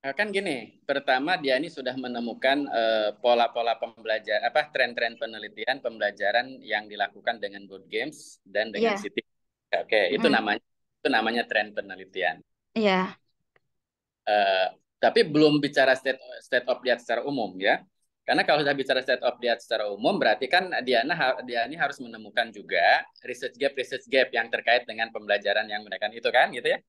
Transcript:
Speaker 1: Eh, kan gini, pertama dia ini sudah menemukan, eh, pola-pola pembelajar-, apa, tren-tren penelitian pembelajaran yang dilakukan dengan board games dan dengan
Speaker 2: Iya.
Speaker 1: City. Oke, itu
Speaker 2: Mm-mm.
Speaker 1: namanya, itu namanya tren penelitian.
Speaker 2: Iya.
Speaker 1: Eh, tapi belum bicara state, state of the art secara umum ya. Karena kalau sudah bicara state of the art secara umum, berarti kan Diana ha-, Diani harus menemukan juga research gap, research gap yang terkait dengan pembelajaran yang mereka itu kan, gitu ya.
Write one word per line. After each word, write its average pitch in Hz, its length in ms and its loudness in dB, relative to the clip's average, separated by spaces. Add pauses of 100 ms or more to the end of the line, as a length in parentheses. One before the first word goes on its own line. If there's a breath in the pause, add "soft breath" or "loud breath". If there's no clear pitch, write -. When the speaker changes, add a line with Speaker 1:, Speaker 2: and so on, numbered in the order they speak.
Speaker 1:
Eh, 139 160 -4
kan 208 160 -2
gini, 156 480 -4
pertama 139 560 0
dia 135 160 2
ini 165 160 -2
sudah 131 240 -8
menemukan, 127 720 -2
eh, 110 560 0
pola-pola 117 560 4
pembelajar-, 110 640 -4
apa, 147 240 0
tren-tren 120 480 -2
penelitian 110 640 -6
pembelajaran 110 800 -2
yang 107 320 -6
dilakukan 104 480 -4
dengan 101 320 -10
board 95 160 -20
games 123 560 -10
dan 101 320 -2
dengan 208 240 0
Speaker 2:
Iya. 202 80 -12
Speaker 1:
City. - 160 -6 (480)
Oke, 92 400 0
itu 185 160 0
Speaker 2:
Mm-mm. 139 80 4
Speaker 1:
namanya, 110 240 0 (400)
itu - 80 -4
namanya 113 400 0
tren 107 240 -2
penelitian. 95 720 -6 (320)
Speaker 2:
Iya. 196 400 0 (1120)
Speaker 1:
Eh, 98 400 4 (320)
tapi 165 240 4
belum 151 400 4
bicara 135 320 4
state, - 240 -4 (240)
state 123 240 0
of - 160 -2
the 123 80 2
art 120 80 2
secara 117 240 -4
umum 117 320 -4
ya. 101 240 2 (480)
Karena 156 160 2
kalau 156 160 2
sudah 143 160 0
bicara 135 240 0
state 123 240 -2
of 123 160 -2
the 117 160 0
art - 80 -18
secara 107 240 -4
umum, 135 320 -2
berarti 131 320 2
kan 185 160 2 (160)
Diana 127 320 2
ha-, 131 320 0
Diani 123 320 -4
harus 143 240 -4
menemukan 113 480 -6
juga 98 560 2 (160)
research 123 320 -10
gap, 139 240 -2
research 127 320 -8
gap 127 240 4
yang 117 160 -2
terkait 117 320 2
dengan 113 320 -6
pembelajaran 104 560 0
yang 104 160 -8
mereka 107 240 -6
itu 117 160 -4
kan, 135 240 4
gitu 143 240 -2
ya. - 140 -12